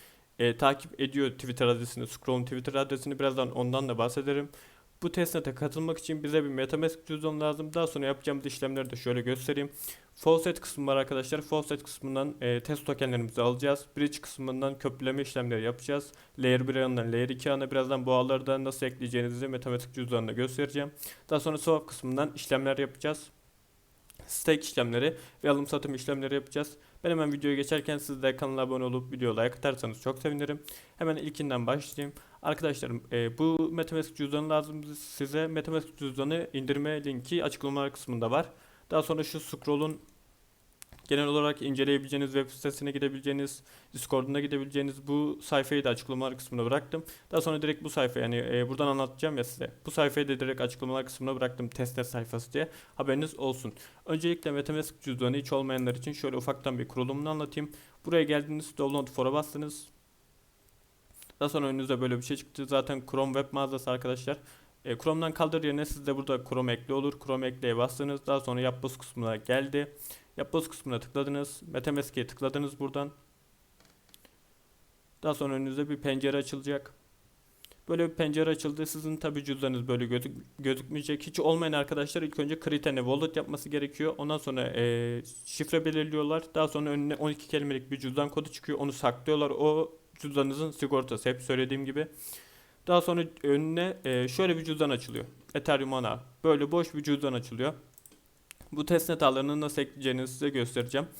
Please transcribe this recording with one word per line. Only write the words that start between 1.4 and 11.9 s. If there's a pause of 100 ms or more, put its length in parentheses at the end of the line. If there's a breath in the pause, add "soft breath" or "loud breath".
adresini,
Scroll'un
Twitter
adresini.
Birazdan
ondan
da
bahsederim. (540 loud breath)
Bu
testnet'e
katılmak
için
bize
bir
MetaMask
cüzdanı
lazım.
Daha
sonra
yapacağımız
işlemleri
de
şöyle
göstereyim. (440 loud breath)
Faucet
kısmı
var
arkadaşlar.
Faucet
kısmından,